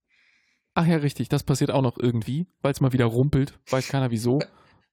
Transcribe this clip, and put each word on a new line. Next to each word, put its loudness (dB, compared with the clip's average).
Ach 2
ja, 4
richtig, -2
das -2
passiert 0
auch 2
noch -2
irgendwie, -2
weil's -2
mal 2
wieder 2
rumpelt, 0
weiß -2
keiner -2
wieso. 0